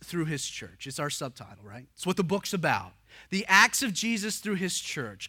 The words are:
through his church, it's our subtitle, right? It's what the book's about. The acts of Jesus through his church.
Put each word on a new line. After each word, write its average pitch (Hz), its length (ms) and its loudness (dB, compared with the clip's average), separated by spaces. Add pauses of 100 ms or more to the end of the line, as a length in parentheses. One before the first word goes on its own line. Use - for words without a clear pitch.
through 170 220 -2
his 151 220 -4
church, - 400 -12
it's 131 120 -8
our 147 120 -2
subtitle, 104 540 -10
right? 110 300 -16
It's - 120 -12
what 185 100 2
the 202 80 2
book's 190 280 -2
about. 151 400 0 (380)
The 190 160 0
acts 208 360 8
of 240 100 2
Jesus 214 460 -2
through 208 180 -2
his 180 240 -2
church. 107 480 -8